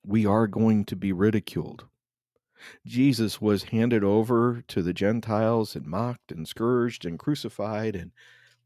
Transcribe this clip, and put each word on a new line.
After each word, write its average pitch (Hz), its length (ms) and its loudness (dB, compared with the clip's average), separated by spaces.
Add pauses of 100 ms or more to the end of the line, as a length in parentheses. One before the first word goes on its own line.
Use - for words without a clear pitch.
We 107 220 0
are 107 200 4
going 107 400 2
to 101 100 -8
be 95 160 -2
ridiculed. 92 720 -2 (1000)
Jesus 117 560 2
was 104 240 2
handed 113 380 2
over 117 600 2
to - 200 -4
the 87 100 -2
Gentiles 110 840 0
and 67 100 -10
mocked 117 460 -6
and 78 140 -10
scourged 120 600 -2
and 85 120 -8
crucified 110 760 -6
and 87 180 -12 (540)